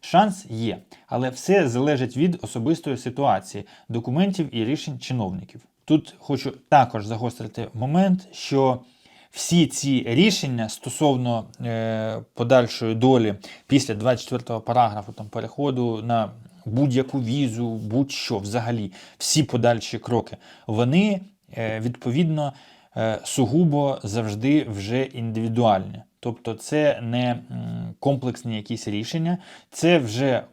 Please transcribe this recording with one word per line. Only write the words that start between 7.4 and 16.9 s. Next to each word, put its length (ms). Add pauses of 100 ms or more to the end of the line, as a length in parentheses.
момент, 580
що 480 (500)
всі 360
ці 400
рішення 600
стосовно, 760 (160)
е, 600 (140)
подальшої 600
долі 400 (320)
після 280
двадцять 280
четвертого 380
параграфу, 520
там, 160
переходу 720
на 280 (360)
будь-яку 540